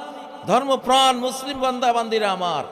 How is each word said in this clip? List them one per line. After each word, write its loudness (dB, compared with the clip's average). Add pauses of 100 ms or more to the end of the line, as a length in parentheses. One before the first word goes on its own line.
(480)
ধর্মপ্রাণ 4
মুসলিম -6
বান্দা 0
বান্দিরা 0
আমার -2